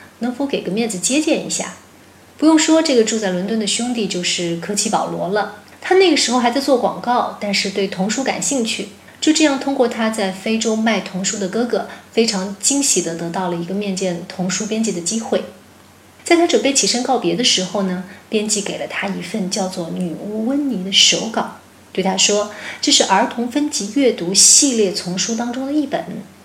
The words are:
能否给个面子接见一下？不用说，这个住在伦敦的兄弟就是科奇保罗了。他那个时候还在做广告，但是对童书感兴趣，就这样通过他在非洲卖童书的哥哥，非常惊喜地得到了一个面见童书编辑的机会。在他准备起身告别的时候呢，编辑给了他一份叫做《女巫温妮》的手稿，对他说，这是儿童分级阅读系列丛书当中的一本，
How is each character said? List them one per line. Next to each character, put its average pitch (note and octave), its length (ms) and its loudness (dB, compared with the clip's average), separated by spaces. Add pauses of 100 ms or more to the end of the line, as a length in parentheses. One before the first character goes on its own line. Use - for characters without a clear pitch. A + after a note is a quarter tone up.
(180)
能 A#3+ 120 -2
否 C#4 140 -4
给 C#4 180 -4
个 F#3 80 -6
面 A3+ 160 0
子 G3+ 120 -6
接 B3 200 0
见 C#4+ 280 0
一 - 20 -8
下？ - 280 -6 (600)
不 - 80 0
用 D#4+ 140 8
说， D#4+ 240 4
这 D4+ 120 0
个 A3+ 100 6
住 A3+ 140 -2
在 G3+ 120 0
伦 F3+ 160 0
敦 A3+ 120 0
的 G#3 80 0
兄 A#3 280 -2
弟 A3 120 0
就 F3+ 160 -4
是 E3+ 340 -2
科 G3+ 180 -6
奇 G3+ 160 -2
保 E3 160 0
罗 E3+ 220 -4
了。 G3+ 280 -2 (240)
他 - 140 0
那 F#4+ 160 8
个 C#4 80 6
时 - 120 0
候 B3+ 100 2
还 A#3+ 100 2
在 C#4 100 0
做 C4+ 160 4
广 - 240 -2
告， - 400 0
但 G3+ 140 -2
是 G3 160 0
对 G3 180 0
童 F#3 220 -2
书 C4+ 120 -2
感 A3 180 -2
兴 C4 220 0
趣， G3 260 -4 (300)
就 D#4 140 2
这 D#4 120 4
样 C#4 140 2
通 C#4 160 -2
过 B3+ 140 4
他 A3 220 -2
在 G3+ 200 -2
非 A3 280 -2
洲 A3 180 0
卖 A3 240 2
童 F#3 240 -6
书 G#3 140 -2
的 F#3+ 100 -2
哥 A3 160 0
哥， - 240 -2 (240)
非 A3+ 140 4
常 G3+ 340 -2
惊 C#4 220 2
喜 - 200 2
地 E3 120 -4
得 E3+ 160 -4
到 F#3 180 -2
了 E3+ 80 -2
一 E3+ 80 -4
个 F#3+ 100 -6
面 G3+ 220 -2
见 F3+ 320 -2
童 F#3 200 -4
书 G#3+ 180 -2
编 A3 160 -2
辑 G#3+ 100 0
的 F3 80 -4
机 G#3+ 200 -2
会。 - 240 -2 (800)
在 E4+ 140 4
他 E4+ 100 6
准 A#3 160 2
备 C4+ 100 2
起 A#3 140 2
身 A#3+ 160 0
告 B3+ 160 2
别 F3 160 0
的 A3 80 0
时 G3 220 2
候 G3+ 180 -2
呢， F#3 220 -2 (240)
编 G#3+ 180 0
辑 G#3+ 140 -2
给 - 180 -6
了 D3 80 -6
他 - 220 -6
一 F3+ 140 -6
份 F#3 280 -4
叫 F#3+ 180 -2
做 F3 220 -6
《女 F3+ 220 -4
巫 G#3+ 340 -6
温 C#4 240 0
妮》 G#3 140 -2
的 G3 80 -4
手 - 400 2
稿， - 240 -4 (360)
对 F#3 120 -2
他 F#3+ 100 0
说， G#3 380 0 (280)
这 C#4+ 120 2
是 A#3+ 120 4
儿 B3+ 240 4
童 A#3+ 200 -4
分 D4 220 0
级 - 260 -4
阅 C4 160 6
读 F#3 220 -4
系 B3+ 420 6
列 G3 160 4
丛 F3+ 260 -4
书 A#3 160 -2
当 A#3+ 160 -2
中 C4 160 -4
的 C#4 60 -4
一 D4 140 2
本， - 180 -4 (400)